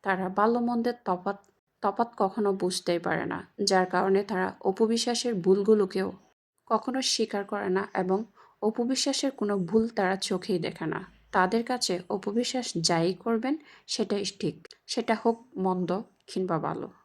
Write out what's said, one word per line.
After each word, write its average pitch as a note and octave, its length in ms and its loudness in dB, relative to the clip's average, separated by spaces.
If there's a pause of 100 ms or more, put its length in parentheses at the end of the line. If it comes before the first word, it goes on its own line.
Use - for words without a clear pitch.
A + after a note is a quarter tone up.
তারা F#3+ 260 0
ভালো G#3+ 320 4
মন্দের A#3+ 440 0
তফাৎ, G3 340 -2 (440)
তফাৎ G#3+ 340 0
কখনো G3+ 360 2
বুঝতেই F3+ 480 0
পারে E3+ 260 -2
না, F3 120 -4 (220)
যার F#3+ 260 4
কারণে F#3+ 360 2
তারা F#3+ 260 -2 (160)
অপু F#3+ 220 4
বিশ্বাসের A#3 480 0
ভুলগুলোকেও F#3+ 720 4 (640)
কখনো A#3+ 320 0
স্বীকার A3 420 -2
করে G3+ 260 -4
না F#3+ 120 2 (120)
এবং F#3+ 240 2 (440)
অপু A3 220 0
বিশ্বাসের C4+ 480 0
কোনো G#3 260 -2
ভুল F#3+ 300 2
তারা G3 280 0
চোখেই F#3 420 -2
দেখে - 280 -6
না। D#3 140 -4 (320)
তাদের F#3+ 320 4
কাছে A#3+ 300 -2 (160)
অপু G3+ 200 -4
বিশ্বাস A#3+ 360 -2 (100)
যাই E3+ 380 2
করবেন, A#3 400 -2 (320)
সেটাই G3+ 380 -2 (140)
ঠিক, - 180 -2 (300)
সেটা A#3 280 0
হোক A#3 220 0 (200)
মন্দ F#3 340 0 (360)
কিংবা F#3 320 -2
ভালো। D3+ 300 -6 (160)